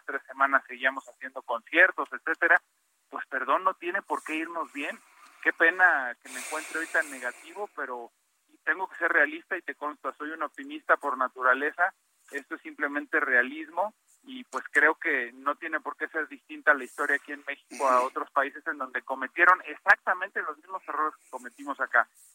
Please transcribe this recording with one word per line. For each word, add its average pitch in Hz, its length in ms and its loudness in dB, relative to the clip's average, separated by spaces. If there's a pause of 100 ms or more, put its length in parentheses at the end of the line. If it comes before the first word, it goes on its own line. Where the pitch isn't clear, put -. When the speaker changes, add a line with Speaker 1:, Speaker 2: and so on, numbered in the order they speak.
Speaker 1:
tres 139 220 -6
semanas 135 380 2
seguíamos 131 440 -2
haciendo 131 320 -12
conciertos, 156 720 2
etcétera, 165 480 2 (480)
pues - 180 -10
perdón, 139 380 0
no 190 80 2
tiene 175 280 -6
por 147 220 -6
qué 156 120 -6
irnos 160 360 -6
bien. 156 260 -8 (460)
Qué 160 80 4
pena 165 720 2
que - 60 -18
me 131 100 -10
encuentre 156 400 -6
hoy 165 80 -4
tan 160 240 -2
negativo, 151 640 -10
pero 123 380 -8 (500)
tengo 180 260 -2
que - 80 -18
ser 170 140 0
realista 160 440 2
y 170 60 -8
te 139 140 -10
consta, 147 420 -8
soy 151 140 -8
un 160 120 -6
optimista 147 540 -2
por 135 200 -4
naturaleza. 131 760 0 (380)
Esto 143 240 -10
es 147 60 -18
simplemente 147 600 -4
realismo 151 760 0 (280)
y - 200 -14
pues - 280 -10
creo 151 240 6
que 131 360 -2
no 135 240 -4
tiene 160 240 -6
por 139 160 -8
qué 156 140 -8
ser 156 180 -4
distinta 151 460 -2
la 135 100 0
historia 143 320 -2
aquí 143 160 -10
en 143 160 -14
México 139 400 -4
a 127 120 6
Speaker 2:
Ujú. 127 80 2
Speaker 1:
otros 135 240 -6
países 143 360 -2
en 156 100 -6
donde 127 260 -6
cometieron 165 600 4
exactamente 190 760 0
los 156 160 -8
mismos - 280 -12
errores 151 320 -2
que - 120 -20
cometimos 131 500 -10
acá. 123 300 2 (260)